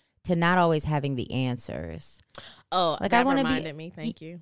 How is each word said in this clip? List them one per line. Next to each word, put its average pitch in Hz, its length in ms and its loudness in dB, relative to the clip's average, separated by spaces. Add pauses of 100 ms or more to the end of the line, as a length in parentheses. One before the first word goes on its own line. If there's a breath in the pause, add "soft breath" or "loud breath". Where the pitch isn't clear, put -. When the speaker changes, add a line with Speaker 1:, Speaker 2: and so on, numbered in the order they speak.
(240 soft breath)
Speaker 1:
to 175 120 2
not 170 200 4
always 165 280 4
having 143 320 0
the 120 160 -4
answers. 120 880 -6 (500 loud breath)
Speaker 2:
Oh, 170 300 2
Speaker 1:
Like, 190 100 -2
Speaker 2:
that 233 120 6
Speaker 1:
I - 20 2
wanna 269 180 4
be 247 60 2
Speaker 2:
reminded 160 280 -2
me. 160 140 -12
Thank - 300 -10
Speaker 1:
y-, 156 80 -14
Speaker 2:
you. 175 140 -14